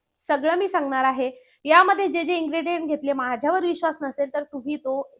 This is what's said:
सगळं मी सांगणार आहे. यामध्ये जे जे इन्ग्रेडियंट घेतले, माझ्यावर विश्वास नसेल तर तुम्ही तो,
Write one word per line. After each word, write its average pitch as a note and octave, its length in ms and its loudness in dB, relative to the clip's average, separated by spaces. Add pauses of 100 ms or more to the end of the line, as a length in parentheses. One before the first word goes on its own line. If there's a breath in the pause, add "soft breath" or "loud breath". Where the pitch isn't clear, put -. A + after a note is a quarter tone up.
(200)
सगळं D4+ 340 0
मी F#4 140 0
सांगणार C#4 360 0
आहे. C4 260 0 (340 soft breath)
यामध्ये F#4 440 6
जे E4 160 -2
जे F4 120 0
इन्ग्रेडियंट E4 520 -2
घेतले, D4 240 -2
माझ्यावर C#4 480 0
विश्वास E4 420 -2
नसेल C#4 320 -4
तर D4 80 -2
तुम्ही C#4+ 340 -8
तो, C4+ 440 -6